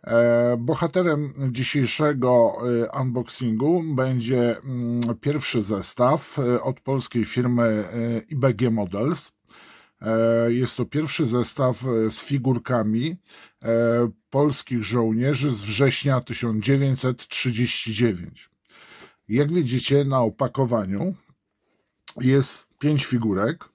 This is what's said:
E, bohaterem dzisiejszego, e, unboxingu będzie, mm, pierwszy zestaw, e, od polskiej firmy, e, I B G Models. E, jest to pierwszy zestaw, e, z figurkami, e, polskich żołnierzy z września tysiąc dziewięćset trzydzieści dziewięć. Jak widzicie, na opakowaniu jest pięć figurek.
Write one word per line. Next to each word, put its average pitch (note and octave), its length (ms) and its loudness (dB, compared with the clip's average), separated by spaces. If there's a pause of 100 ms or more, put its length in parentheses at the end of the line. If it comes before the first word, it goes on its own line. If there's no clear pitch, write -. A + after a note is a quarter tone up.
E, A#2+ 540 4
bohaterem D3+ 720 0 (200)
dzisiejszego, B2+ 1040 2 (380)
e, C#3 60 -4
unboxingu B2+ 800 0 (120)
będzie, B2+ 640 0
mm, A#2+ 420 -4 (200)
pierwszy C3+ 420 -2
zestaw, A2 760 0
e, B2 240 0
od C3 180 -4
polskiej B2+ 440 -2
firmy, B2 380 0
e, A2+ 560 0
I D3 180 -8
B C3 180 0
G A#2+ 160 0
Models. A2+ 640 -4 (680)
E, A#2 500 2
jest B2 240 0
to B2 80 -2
pierwszy D3+ 420 -2
zestaw, B2 580 -2
e, A2+ 260 0
z - 140 -6
figurkami, B2 920 -2 (460)
e, - 40 -8 (640)
polskich C3+ 540 0
żołnierzy A#2+ 680 0
z G#2+ 120 -4
września C3 580 0
tysiąc A2+ 440 -4
dziewięćset C3+ 640 0
trzydzieści A#2 680 -2
dziewięć. G2+ 560 -2 (800)
Jak C#3+ 240 2
widzicie, C#3 520 2
na C3+ 160 2
opakowaniu A#2 960 0 (1040)
jest C3 460 2 (120)
pięć C#3+ 280 0
figurek. A2+ 680 0